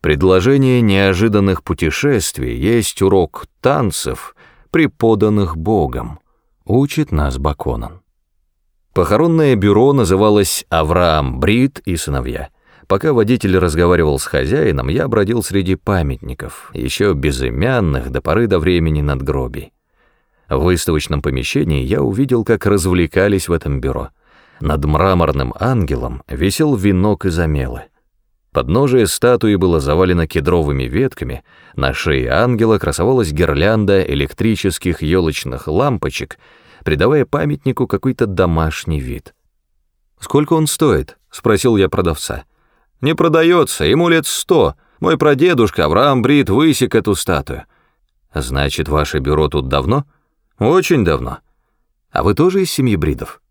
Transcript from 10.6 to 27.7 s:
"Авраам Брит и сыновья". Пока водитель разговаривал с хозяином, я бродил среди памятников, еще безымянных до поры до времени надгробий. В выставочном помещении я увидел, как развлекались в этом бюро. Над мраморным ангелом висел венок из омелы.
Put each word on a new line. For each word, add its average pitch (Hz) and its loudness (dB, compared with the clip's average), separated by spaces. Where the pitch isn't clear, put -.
"Авраам 78 0
Брит 117 0
и 90 -4
сыновья". 64 -6
Пока 98 0
водитель 107 2
разговаривал 82 2
с - -6
хозяином, 76 0
я 131 -2
бродил 110 0
среди 95 -2
памятников, - -6
еще 101 -2
безымянных 71 -2
до 64 -4
поры 110 0
до 95 2
времени 80 2
надгробий. 67 -4
В 67 -2
выставочном 80 0
помещении 69 -2
я 71 -2
увидел, 120 0
как 107 0
развлекались 92 0
в 85 0
этом 73 -4
бюро. 64 -6
Над 73 -2
мраморным 76 2
ангелом 71 -2
висел 98 0
венок 98 0
из 85 0
омелы. 71 -2